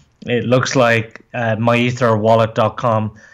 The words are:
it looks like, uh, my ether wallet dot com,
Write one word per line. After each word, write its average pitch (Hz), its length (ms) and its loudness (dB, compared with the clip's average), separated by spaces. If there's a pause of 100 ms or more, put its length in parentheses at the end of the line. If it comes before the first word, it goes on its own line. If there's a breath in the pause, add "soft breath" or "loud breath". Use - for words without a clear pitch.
(260 loud breath)
it 117 180 -2
looks 127 320 0
like, 117 460 0 (120)
uh, 117 220 -2
my 117 220 0
ether 120 400 0
wallet 113 380 2
dot 110 200 0
com, 110 420 -2 (160 loud breath)